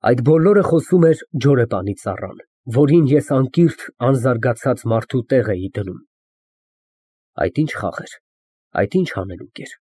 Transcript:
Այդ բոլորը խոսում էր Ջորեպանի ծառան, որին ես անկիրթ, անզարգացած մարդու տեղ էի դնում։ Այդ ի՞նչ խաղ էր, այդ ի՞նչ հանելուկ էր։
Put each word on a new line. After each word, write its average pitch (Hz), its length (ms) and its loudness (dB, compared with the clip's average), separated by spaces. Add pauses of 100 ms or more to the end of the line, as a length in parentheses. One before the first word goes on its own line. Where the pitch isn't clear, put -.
Այդ 120 180 2
բոլորը 165 400 4
խոսում 170 420 2
էր 160 140 4 (160)
Ջորեպանի 117 600 0
ծառան, - 440 -10 (280)
որին 143 380 4
ես 139 240 2
անկիրթ, 135 520 2 (180)
անզարգացած 123 840 0
մարդու 113 400 -2
տեղ 120 240 0
էի 95 200 -4
դնում։ 95 300 -8 (1400)
Այդ 87 200 -4
ի՞նչ 151 120 -2
խաղ - 280 -8
էր, - 160 -16 (600)
այդ 101 200 -2
ի՞նչ 185 140 0
հանելուկ 95 520 -12
էր։ - 220 -18